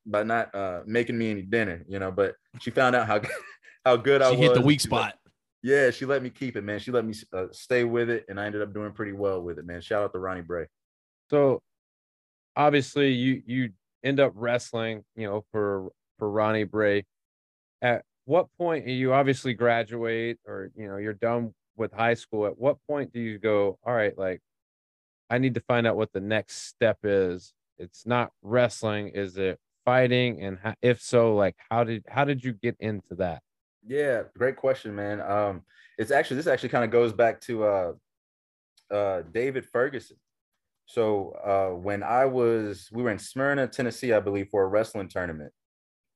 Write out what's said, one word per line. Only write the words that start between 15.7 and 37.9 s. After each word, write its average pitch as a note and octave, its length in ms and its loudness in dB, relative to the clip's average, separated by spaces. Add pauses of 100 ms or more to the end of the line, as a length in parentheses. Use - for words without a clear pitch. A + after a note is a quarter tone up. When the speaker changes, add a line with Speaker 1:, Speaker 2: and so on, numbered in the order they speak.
Speaker 3:
for G#2+ 120 -2
Ronnie G#2+ 340 2
Bray. G2+ 420 0 (760)
At A#2+ 220 0 (220)
what E3+ 220 2 (100)
point, E3 280 -2
you B2+ 280 0
obviously C3+ 400 2
graduate A#2 920 0
or, G2 300 -12
you G#2+ 100 -12
know, G2 120 -10
you're G#2+ 160 -6
done A#2 400 -2 (220)
with G#2+ 180 -4
high A#2 180 2
school. G#2+ 340 -2
At F#2 120 -4
what C3+ 180 2 (100)
point C#3+ 240 -4
do A#2+ 80 -10
you A2+ 200 -6
go, G2+ 440 0
"All B2 120 -2
right, G#2+ 240 0
like, F#2 220 -2 (920)
I A#2+ 80 2
need C3 160 2
to A#2+ 80 -4
find A#2+ 240 2
out G#2+ 100 2
what G#2+ 160 -2
the F#2+ 80 -4
next G#2 460 -4
step A2 360 0
is"? F#2+ 520 0 (240)
It's - 260 -18
not A#2+ 280 0 (100)
wrestling. G#2+ 640 0
Is F#2+ 300 -6
it F#2+ 200 -2 (280)
fighting? B2 560 2
And F#2+ 160 -8
ho-, G#2+ 240 -6
if A#2+ 180 2
so, A#2 340 4
like, G2 220 2 (140)
how A#2 140 2
did, A2 220 -4
how C#3 200 0
did C3+ 180 -2
you C3 80 -4
get A2+ 260 -4
into G#2 360 -6
that? F2 280 -4 (440)
Speaker 1:
Yeah, C3+ 380 -2 (120)
great C3 200 0
question, C3 380 -2
man. G2+ 280 -4
Um, G2+ 400 -2 (340)
it's G#2+ 140 -4
actually, C#3 260 2
this C3 100 -4
actually C3 220 0
kinda A#2+ 200 0
goes A#2 260 4
back A2+ 280 2
to, A2 220 -2
uh, F#2+ 280 2 (960)